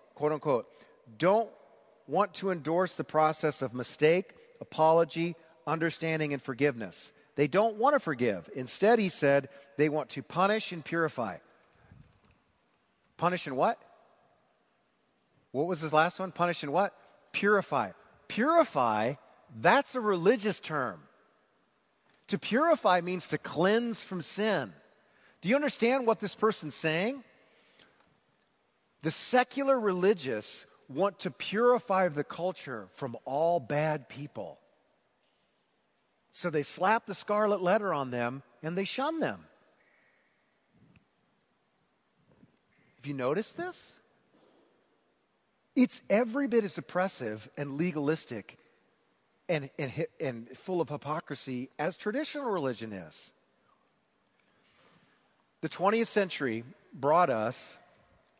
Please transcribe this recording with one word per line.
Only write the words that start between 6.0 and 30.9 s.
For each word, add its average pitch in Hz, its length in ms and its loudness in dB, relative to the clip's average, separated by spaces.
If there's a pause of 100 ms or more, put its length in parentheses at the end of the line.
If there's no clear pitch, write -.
and 135 100 -4
forgiveness. 120 720 -2 (240)
They 147 100 4
don't 208 300 2
want 254 180 4
to 269 60 4
forgive. 117 540 -2
Instead, 196 440 4
he 202 100 2
said, 139 400 2 (300)
they 151 100 4
want 147 220 -4
to 135 120 -10
punish 196 500 0
and 165 120 -10
purify. 131 540 -4 (1800)
Punish 175 300 -2
and 139 100 -6
what? 175 240 0 (1700)
What 143 140 -2
was 175 140 -4
his 156 120 -6
last 156 260 4
one? 190 140 -6
Punish 175 300 0
and 143 100 -4
what? 185 220 2 (380)
Purify. 165 600 2 (360)
Purify, 143 880 2 (460)
that's 220 340 4
a 262 60 -4
religious 202 580 2
term. 123 440 -6 (1300)
To 190 100 0
purify 233 640 4
means 180 260 -4
to 151 100 -2
cleanse 214 640 2
from 180 200 -8
sin. 180 500 -2 (680)
Do 160 60 -4
you 240 80 4
understand 262 500 0
what 220 140 2
this 202 140 -6
person's 180 400 -2
saying? 190 480 -2 (1800)
The 156 80 -4
secular 262 680 2
religious 180 840 0 (240)
want 175 320 -2